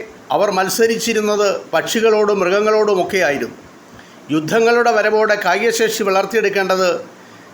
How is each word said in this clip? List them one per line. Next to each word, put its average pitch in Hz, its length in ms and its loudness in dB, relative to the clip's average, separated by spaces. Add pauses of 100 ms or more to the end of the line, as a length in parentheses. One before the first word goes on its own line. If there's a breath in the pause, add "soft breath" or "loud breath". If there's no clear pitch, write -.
(320)
അവർ 185 200 0
മത്സരിച്ചിരുന്നത് 208 960 0 (240)
പക്ഷികളോടും 208 680 0
മൃഗങ്ങളോടുമൊക്കെ 202 880 0
ആയിരുന്നു. 127 300 -4 (760 loud breath)
യുദ്ധങ്ങളുടെ 226 680 2
വരവോടെ 214 380 2
കായികശേഷി 214 760 -2
വളർത്തിയെടുക്കേണ്ടത് 190 800 0 (640 loud breath)